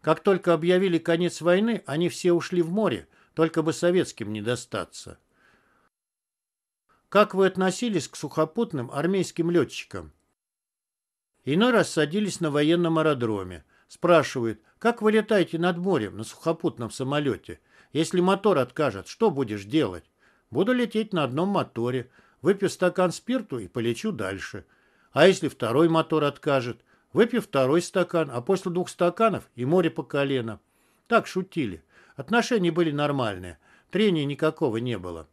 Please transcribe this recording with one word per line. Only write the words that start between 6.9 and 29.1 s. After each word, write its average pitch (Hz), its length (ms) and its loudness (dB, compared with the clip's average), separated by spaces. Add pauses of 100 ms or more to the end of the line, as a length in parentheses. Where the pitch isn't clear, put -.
Как 202 260 4
вы 190 100 6
относились 185 640 0
к - 80 -20
сухопутным 156 760 -2
армейским 170 600 -2
летчикам? 120 600 -2 (1300)
Иной 196 260 2
раз 208 200 2
садились 170 480 0
на 160 100 -2
военном 160 480 2
аэродроме. 110 680 -2 (220)
Спрашивают: 135 760 2 (180)
«Как 233 220 0
вы 214 100 4
летаете 208 480 0
над 175 180 0
морем 151 400 -2
на 107 60 -10
сухопутном 156 680 -4
самолете? 135 680 -4 (320)
Если 160 280 0
мотор 190 380 4
откажет, 123 500 -2
что - 220 0
будешь 107 360 -4
делать?» 107 440 -2 (400)
«Буду 202 240 0
лететь 226 400 -2
на 165 100 0
одном 139 260 -2
моторе. 123 600 -4 (320)
Выпью 175 280 2
стакан 180 420 0
спирту 220 480 -6
и 98 80 -10
полечу 120 440 -2
дальше. 101 540 -8 (460)
А 151 160 6
если 160 220 2
второй 131 400 2
мотор 160 340 2
откажет?» 135 600 -2 (280)
«Выпью 233 320 2
второй 139 400 2
стакан, 170 480 -2
а 123 100 -6
после 185 300 -2
двух 175 180 -4
стаканов 180 680 0